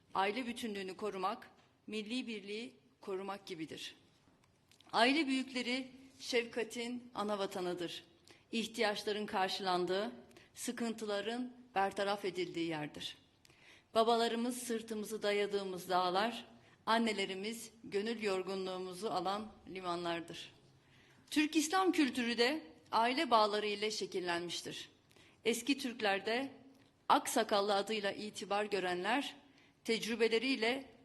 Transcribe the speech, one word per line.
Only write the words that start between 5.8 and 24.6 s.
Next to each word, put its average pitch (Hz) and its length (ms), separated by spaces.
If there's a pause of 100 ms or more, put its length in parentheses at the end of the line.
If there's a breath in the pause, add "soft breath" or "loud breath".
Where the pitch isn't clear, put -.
şefkatin 233 960
ana 208 240
vatanıdır. 180 640 (480 loud breath)
İhtiyaçların 214 760
karşılandığı, 190 840 (440 loud breath)
sıkıntıların 226 960 (220)
bertaraf 196 500
edildiği 170 420
yerdir. 151 500 (760 loud breath)
Babalarımız 233 640
sırtımızı 220 640
dayadığımız 202 680
dağlar, 185 640 (320 loud breath)
annelerimiz 214 840 (120)
gönül 214 400
yorgunluğumuzu 185 840
alan 196 440 (180)
limanlardır. 170 840 (800 soft breath)
Türk 302 240
İslam 370 360
kültürü 240 460
de 262 260 (280)
aile 247 400
bağları 214 360
ile 208 240
şekillenmiştir. 175 1000 (560 loud breath)